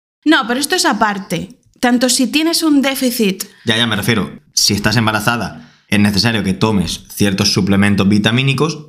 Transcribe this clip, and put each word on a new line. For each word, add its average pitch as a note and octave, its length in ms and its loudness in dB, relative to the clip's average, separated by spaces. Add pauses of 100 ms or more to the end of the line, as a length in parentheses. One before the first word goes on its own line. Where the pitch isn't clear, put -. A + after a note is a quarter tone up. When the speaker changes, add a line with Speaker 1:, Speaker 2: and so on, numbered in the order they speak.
(240)
Speaker 1:
No, D4 240 2
pero A#3+ 120 -2
esto D4 160 -2
es F4+ 100 0
aparte. G3+ 720 -4 (220)
Tanto B3 300 2
si B3 180 0
tienes D#4+ 340 0
un D4 220 2
déficit B3+ 600 -2 (200)
Speaker 2:
Ya, A2+ 100 0
ya, A#2 120 0
me A2 80 -2
refiero. G2 440 0 (140)
Si - 220 0
estás G#2 220 0
embarazada, G#2+ 720 -2 (160)
es G#2+ 120 2
necesario G#2 440 2
que F#2+ 100 0
tomes G2 560 -2
ciertos G2+ 420 0
suplementos G2+ 560 2
vitamínicos. B2+ 800 0